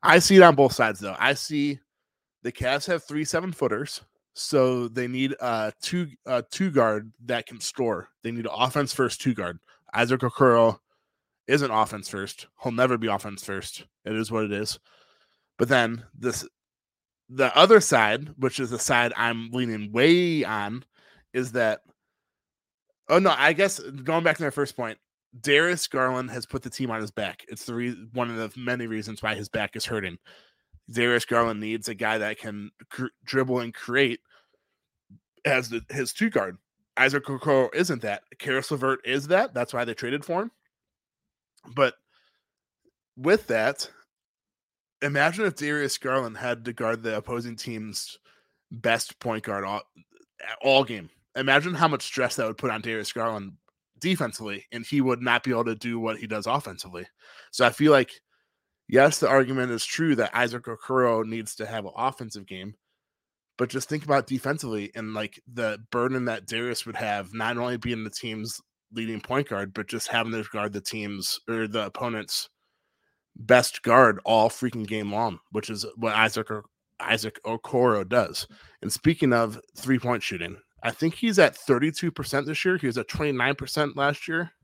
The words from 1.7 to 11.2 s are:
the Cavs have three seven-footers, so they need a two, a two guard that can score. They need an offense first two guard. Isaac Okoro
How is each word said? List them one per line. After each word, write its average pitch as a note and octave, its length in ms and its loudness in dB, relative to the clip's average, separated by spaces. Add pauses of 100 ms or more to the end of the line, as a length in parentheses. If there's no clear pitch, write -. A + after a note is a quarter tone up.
the B2 80 -6
Cavs C3+ 340 -2
have E3+ 180 -2
three D3+ 220 -4
seven-footers, D3 760 -4 (340)
so B2+ 520 2
they B2 200 -4
need C3 320 -2
a A2+ 420 -2
two, F3 280 -4 (180)
a B2 160 0
two - 260 -2
guard A2 420 2 (140)
that A#2 220 -4
can A#2+ 120 -18
score. A2 500 -4 (120)
They A#2 100 -6
need A#2 140 -6
an G#2 100 -6
offense B2+ 380 0
first B2 260 0
two C3 140 0
guard. F2 240 -6 (340)
Isaac A#2+ 300 2
Okoro A#2 560 6 (720)